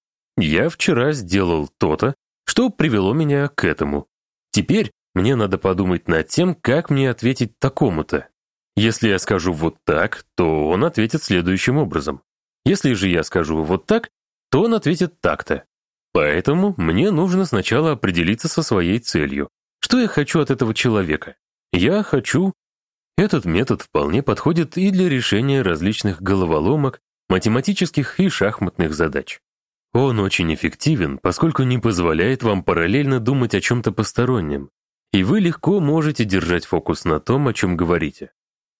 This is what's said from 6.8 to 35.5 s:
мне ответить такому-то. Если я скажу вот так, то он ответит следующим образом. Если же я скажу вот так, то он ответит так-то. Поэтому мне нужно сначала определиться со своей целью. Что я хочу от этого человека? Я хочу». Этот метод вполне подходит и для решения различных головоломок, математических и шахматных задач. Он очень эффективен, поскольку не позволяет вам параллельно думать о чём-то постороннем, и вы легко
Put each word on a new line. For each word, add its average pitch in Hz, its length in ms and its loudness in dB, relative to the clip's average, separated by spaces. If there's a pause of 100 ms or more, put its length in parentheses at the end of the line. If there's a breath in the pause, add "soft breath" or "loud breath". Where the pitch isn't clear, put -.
мне 135 220 2
ответить 120 480 -2
такому-то. 82 680 -2 (480)
Если 113 320 2
я 95 100 4
скажу 90 340 0
вот 80 320 -2
так, 85 400 0 (120)
то 78 320 2
он 92 160 0
ответит 117 380 -2
следующим 92 540 0
образом. 76 460 -4 (420)
Если 160 300 2
же 95 140 0
я 85 140 2
скажу 80 400 -2
вот 82 220 -2
так, 226 240 0 (420)
то 147 120 2
он 233 100 0
ответит 175 480 -2
так-то. - 440 -2 (500)
Поэтому 90 640 2
мне 95 320 2
нужно 185 340 2
сначала 143 480 0
определиться 95 560 0
со - 140 -2
своей 98 380 0
целью. 71 500 -4 (300)
Что 247 200 0
я 226 80 0
хочу 151 320 0
от 143 100 0
этого 120 220 0
человека? 98 640 -2 (380)
Я 139 280 2
хочу». 175 520 0 (640)
Этот 160 280 0
метод 101 340 0
вполне 78 420 -2
подходит 160 540 -2
и 190 140 2
для 185 180 2
решения 131 540 0
различных 92 580 -2
головоломок, 95 800 0 (300)
математических 139 880 0
и 190 80 4
шахматных 92 640 -2
задач. 73 480 -4 (540)
Он 120 260 2
очень 90 320 0
эффективен, 85 640 -2
поскольку 135 460 0
не 127 160 0
позволяет 90 640 0
вам 101 200 0
параллельно 110 560 0
думать 120 360 0
о 95 80 0
чём-то 120 280 -2
постороннем, 95 800 -2 (460)
и 95 100 2
вы 170 160 2
легко 180 400 0